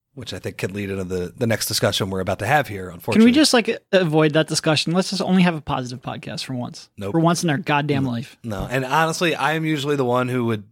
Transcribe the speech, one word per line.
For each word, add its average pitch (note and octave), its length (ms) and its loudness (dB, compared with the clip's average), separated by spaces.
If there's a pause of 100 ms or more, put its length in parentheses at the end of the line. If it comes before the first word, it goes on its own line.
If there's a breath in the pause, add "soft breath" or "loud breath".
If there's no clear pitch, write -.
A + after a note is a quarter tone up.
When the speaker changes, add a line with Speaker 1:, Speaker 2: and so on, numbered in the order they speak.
(160)
Speaker 1:
which B2 180 -12
I F#2 60 -10
think - 180 -10
could G2 140 -6
lead G2+ 180 -6
into G2 140 -4
the, F2+ 340 -6
the B2 80 -2
next A2+ 220 0
discussion G#2 420 0
we're F#2+ 120 -4
about F#2 180 -2
to G#2 80 -4
have C#3+ 200 2
here, F#2 220 -10
unfortunately. F2 300 0
Speaker 2:
Can A3+ 60 10
we B3 140 6
just, D4+ 140 4
like, A#3 240 2 (140)
avoid D#3 420 4
that D#3 140 2
discussion? D#3+ 460 0
Let's F#3 180 0
just F#3+ 100 -4
only F#3 220 4
have F3 100 4
a D#3 80 -8
positive B2+ 400 -6
podcast - 440 -10
for C3 100 -8
once. - 420 -10
Speaker 1:
Nope. G2+ 140 -8
Speaker 2:
For E3 80 2
once E3+ 240 4
in E3+ 80 0
our C3+ 80 0
goddamn C#3+ 460 0
Speaker 1:
No. B2+ 40 -2
Speaker 2:
life. A#2+ 340 -6
Speaker 1:
No. G2 280 -6
And C3 120 -2
honestly, D#3+ 520 0
I C#3 180 0
am D#3+ 120 -2
usually D3 320 0
the C3 80 2
one B2 240 2
who B2 160 0
would A2 260 -2